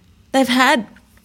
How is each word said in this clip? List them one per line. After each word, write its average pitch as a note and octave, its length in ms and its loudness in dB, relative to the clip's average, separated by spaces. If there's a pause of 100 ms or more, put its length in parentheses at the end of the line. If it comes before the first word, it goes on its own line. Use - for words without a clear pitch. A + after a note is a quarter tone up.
(340)
they've C4 140 0
had, B3+ 380 0 (400)